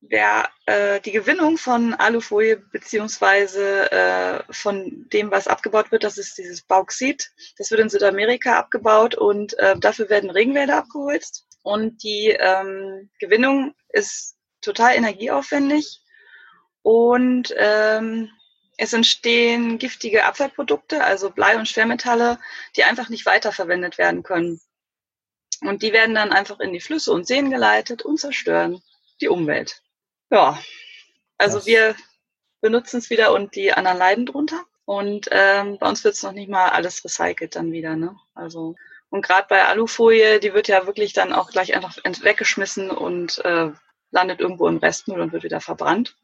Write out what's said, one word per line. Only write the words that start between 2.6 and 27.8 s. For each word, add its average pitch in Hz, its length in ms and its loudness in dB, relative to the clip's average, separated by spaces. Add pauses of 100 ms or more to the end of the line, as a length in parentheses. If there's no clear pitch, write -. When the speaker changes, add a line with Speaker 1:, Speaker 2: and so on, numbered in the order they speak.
Speaker 1:
beziehungsweise, 196 1160 0
äh, 92 600 0
von 196 640 -8
dem, 208 180 0
was 196 180 0
abgebaut - 440 0
wird, 220 120 0
das 208 140 -4
ist - 200 -12
dieses 175 240 -14
Bauxit. 220 720 -2 (260)
Das 202 120 -10
wird 220 100 2
in 220 80 4
Südamerika 208 720 0
abgebaut 220 560 2
und, 208 440 0
äh, 190 200 4
dafür 208 320 0
werden 202 200 2
Regenwälder 269 460 2
abgeholzt. - 720 -6 (160)
Und 220 400 -4
die, 214 260 -2 (100)
ähm, 196 800 -2
Gewinnung 262 560 2 (140)
ist - 480 -4 (240)
total 233 360 2
energieaufwendig 269 1040 -2 (800)
und, 247 760 4
ähm, 214 720 0 (460)
es 220 160 -4
entstehen 233 840 2
giftige 220 460 -2
Abfallprodukte, - 800 -2
also 190 260 0
Blei 202 260 2
und 220 120 -4
Schwermetalle, 240 680 0 (380)
die 220 80 2
einfach 233 240 0
nicht 226 160 -10
weiterverwendet 180 720 -2
werden 175 260 0
können. 170 360 -2 (1000)
Und 202 220 -4
die 214 100 -2
werden 226 240 2
dann 208 160 0
einfach 196 260 0
in 196 140 -6
die 175 80 -8
Flüsse 302 320 -4
und 170 140 -2
Seen 269 240 0
geleitet 226 520 0